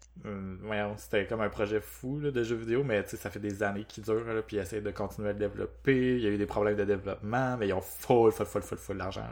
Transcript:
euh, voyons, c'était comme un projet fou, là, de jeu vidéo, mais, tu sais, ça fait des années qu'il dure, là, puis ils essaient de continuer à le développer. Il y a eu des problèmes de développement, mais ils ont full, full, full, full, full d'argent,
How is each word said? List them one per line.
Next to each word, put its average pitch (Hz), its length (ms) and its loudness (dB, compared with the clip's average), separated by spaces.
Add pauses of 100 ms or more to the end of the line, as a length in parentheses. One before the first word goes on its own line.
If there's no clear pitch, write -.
(260)
euh, 95 360 -8
voyons, 104 340 -2
c'était 101 300 0
comme 113 140 -2
un 104 100 2
projet 104 300 0
fou, 135 400 -8
là, 147 100 0
de 123 120 2
jeu 117 140 0
vidéo, 117 280 2
mais, 104 200 2
tu - 60 -10
sais, 113 60 -8
ça 101 140 -6
fait 101 100 -8
des 104 220 -2
années 101 220 0
qu'il 110 200 -14
dure, 110 200 2
là, 110 180 0
puis 107 140 -6
ils 101 40 2
essaient 104 200 -4
de 101 100 -4
continuer 104 400 -4
à - 20 0
le 101 60 -4
développer. 123 760 2
Il 123 60 2
y 107 40 2
a 101 40 4
eu 104 80 2
des 101 80 2
problèmes 104 300 2
de 101 80 2
développement, 104 720 0
mais 107 120 0
ils 95 40 2
ont 92 100 0
full, 117 500 6
full, 104 140 -2
full, - 160 -2
full, - 160 -8
full 95 200 -8
d'argent, 95 340 -6